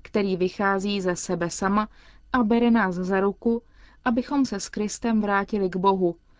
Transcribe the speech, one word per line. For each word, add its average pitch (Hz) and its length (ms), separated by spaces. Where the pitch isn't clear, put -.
který 196 340
vychází 196 640
ze 180 160
sebe 170 340
sama 208 380
a 247 100
bere 233 280
nás 202 240
za 185 260
ruku, 233 420
abychom 262 400
se 196 160
s - 80
Kristem 214 520
vrátili 202 500
k 185 60
Bohu, 185 400